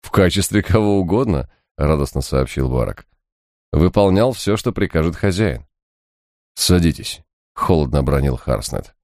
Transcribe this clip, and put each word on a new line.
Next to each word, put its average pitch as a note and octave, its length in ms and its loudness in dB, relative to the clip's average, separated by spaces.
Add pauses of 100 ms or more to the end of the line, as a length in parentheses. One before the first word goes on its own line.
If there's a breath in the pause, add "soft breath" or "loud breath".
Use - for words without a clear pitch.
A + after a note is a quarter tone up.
"В - 100 -20
качестве G2 520 2
кого G#2 360 2
угодно", F#2 520 -2 (260)
радостно D2 460 0
сообщил C2 480 -2
Барак. A#1 360 -4 (640)
"Выполнял G2 640 4
все, G#2 240 -2
что A2 160 -4
прикажет F2 420 -2
хозяин". F2+ 520 -2 (880)
"Садитесь", - 680 0 (340)
холодно D2 480 0
бранил C#2 340 0
Харснет. - 680 -6